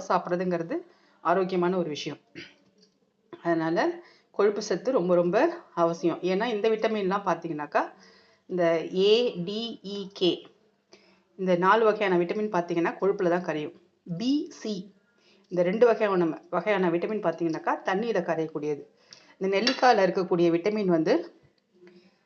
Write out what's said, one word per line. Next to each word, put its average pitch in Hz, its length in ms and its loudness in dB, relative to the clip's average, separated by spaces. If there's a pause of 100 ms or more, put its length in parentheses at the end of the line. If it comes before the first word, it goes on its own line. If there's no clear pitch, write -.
சாப்பிட்றதுங்கிறது 180 680 -2 (480)
ஆரோக்கியமான 180 480 2 (100)
ஒரு 160 120 -4
விஷயம். 143 240 -10 (1300)
அதனால 165 340 0 (580)
கொழுப்பு 214 300 2
சத்து 185 300 -2
ரொம்ப 180 240 2
ரொம்ப 175 160 2 (460)
அவசியம். 170 360 0 (120)
ஏன்னா 196 240 0
இந்த 208 180 -2
விட்டமின்லாம் 208 560 -2
பார்த்தீங்கன்னாக்கா 165 540 -2 (680)
இந்த 180 140 0 (400)
ஏ, 208 100 6 (320)
டி, 208 140 -6 (340)
இ, - 20 -8 (220)
கே 180 120 4 (1080)
இந்த 185 140 0 (120)
நாலு 214 240 6
வகையான 202 340 2
விட்டமின் 208 340 -2
பார்த்தீங்கன்னா 170 440 -2
கொழுப்புல 185 340 0
தான் 185 140 -2
கரையும். 151 260 -6 (440)
பி, 240 140 -2 (280)
சி 214 140 -6 (800)
இந்த 175 80 0 (100)
ரெண்டு 220 200 4
வகையான, 196 400 2 (260)
வகையான 185 380 2
விட்டமின் 185 320 -4
பார்த்தீங்கன்னாக்கா 165 480 -2 (160)
தண்ணியில 202 300 0 (100)
கரையக்கூடியது. 151 520 -4 (560)
இந்த 190 180 -4
நெல்லிக்காயில 240 500 4
இருக்கக்கூடிய 180 500 2
விட்டமின் 196 420 0
வந்து 170 160 2 (1120)